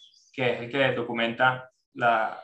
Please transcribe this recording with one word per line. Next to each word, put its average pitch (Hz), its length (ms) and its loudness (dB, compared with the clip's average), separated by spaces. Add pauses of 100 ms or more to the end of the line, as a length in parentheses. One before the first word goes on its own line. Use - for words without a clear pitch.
(320)
que 123 200 0
es 117 100 -4
el 117 80 -10
que 131 220 2
documenta 117 800 0 (240)
la, 113 500 0